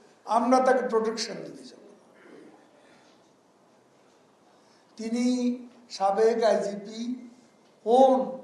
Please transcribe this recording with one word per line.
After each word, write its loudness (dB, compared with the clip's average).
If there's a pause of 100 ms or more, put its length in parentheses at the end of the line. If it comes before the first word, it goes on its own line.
(260)
আমরা 2
তাকে 2
প্রোটেকশন -2
দিতে -14
যাব -20
না। -20 (3000)
তিনি -2 (640)
সাবেক 2
আইজিপি -4 (560)
হন 4